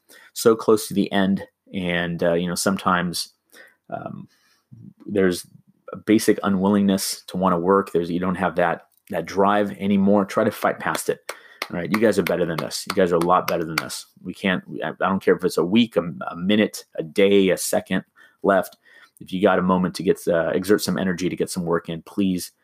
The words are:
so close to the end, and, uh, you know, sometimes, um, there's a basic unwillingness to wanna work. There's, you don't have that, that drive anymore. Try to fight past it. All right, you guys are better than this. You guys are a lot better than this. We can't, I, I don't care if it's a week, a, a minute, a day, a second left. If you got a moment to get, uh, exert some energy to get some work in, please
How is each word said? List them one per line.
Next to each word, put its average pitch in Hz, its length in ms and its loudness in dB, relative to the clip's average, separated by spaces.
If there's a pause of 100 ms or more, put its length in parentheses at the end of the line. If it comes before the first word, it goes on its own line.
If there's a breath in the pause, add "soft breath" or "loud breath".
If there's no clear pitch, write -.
(340 loud breath)
so 117 200 4
close 110 340 2
to 98 60 -8
the 98 160 0
end, 98 320 0 (300)
and, 87 500 -4
uh, 85 120 2
you 87 120 0
know, 87 80 -4
sometimes, 90 760 -2 (580 loud breath)
um, - 400 -12 (760)
there's 95 400 0 (440)
a - 60 -14
basic 107 460 2
unwillingness 98 840 0
to 90 100 -8
wanna 90 200 2
work. 95 340 2
There's, 85 180 0
you 87 100 -2
don't 92 140 -2
have 87 220 -2
that, 85 320 0 (200)
that 85 160 -4
drive 98 540 2
anymore. 98 480 2
Try 113 180 -2
to 107 60 2
fight - 300 -2
past - 280 -4
it. - 240 -8 (380 loud breath)
All 90 80 -6
right, 85 120 -6
you 107 80 0
guys 107 200 4
are 90 60 2
better 87 200 0
than 82 140 -4
this. - 320 -8
You - 40 -12
guys 92 160 4
are 87 60 2
a 85 80 2
lot 87 220 4
better 85 180 -2
than 80 120 -6
this. - 280 -6 (180)
We 90 120 -10
can't, 92 280 -2 (220)
I, 80 40 -6
I 85 200 -2
don't 95 140 0
care 95 120 4
if 82 100 0
it's 87 120 -2
a 82 80 2
week, 113 320 2
a, 85 60 2 (260)
a - 80 -10
minute, 101 480 0 (120)
a - 60 -4
day, 98 480 4
a 76 60 2
second - 480 -2 (380 soft breath)
left. 95 340 0 (440 soft breath)
If - 120 -14
you 92 80 -6
got 95 180 4
a 90 40 0
moment 90 320 0
to - 80 -8
get, 87 260 0
uh, 82 200 0
exert 92 340 2
some 92 160 -2
energy 90 320 -2
to 80 60 -4
get 82 120 -4
some 90 160 -6
work 82 240 -2
in, 82 140 -10
please 92 500 -4 (120)